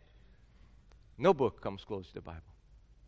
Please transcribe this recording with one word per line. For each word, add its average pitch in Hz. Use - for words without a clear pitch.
No 170
book 127
comes 98
close 95
to -
the 92
Bible. 85